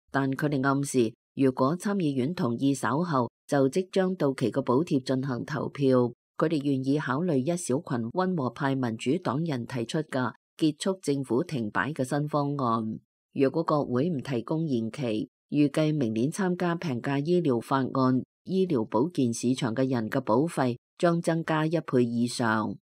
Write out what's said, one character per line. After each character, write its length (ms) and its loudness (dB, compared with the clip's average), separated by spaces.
但 200 0
佢 180 -2
哋 160 0
暗 180 2
示， 300 0
如 160 4
果 260 0
參 180 -2
議 180 0
院 220 -2
同 220 0
意 160 2
稍 260 -2
後 300 0
就 220 4
即 220 -2
將 240 2
到 180 0
期 180 0
嘅 120 -2
補 200 4
貼 180 0
進 240 -2
行 200 -4
投 240 -4
票， 420 2
佢 120 2
哋 120 -2
願 240 0
意 140 2
考 220 -2
慮 160 2
一 100 0
小 200 -2
群 340 -4
溫 260 -2
和 120 0
派 260 -2
民 220 -2
主 200 0
黨 280 -2
人 200 -4
提 200 -4
出 140 -4
嘅 340 -4
結 260 0
束 180 -2
政 220 0
府 180 0
停 300 -4
擺 220 -2
嘅 100 -2
新 240 -2
方 300 -2
案。 420 -2
如 180 2
果 140 -2
國 220 0
會 240 0
唔 120 -2
提 200 -4
供 260 -2
延 240 0
期， 380 -4
預 200 4
計 240 0
明 200 0
年 180 0
參 240 0
加 200 0
平 260 -4
價 240 0
醫 160 2
療 180 2
法 200 -2
案 440 2
醫 200 0
療 200 0
保 240 2
健 240 0
市 200 0
場 220 -2
嘅 140 0
人 200 -2
嘅 120 -2
保 240 2
費 320 0
將 240 2
增 220 0
加 220 0
一 160 0
倍 240 2
以 200 0
上。 480 0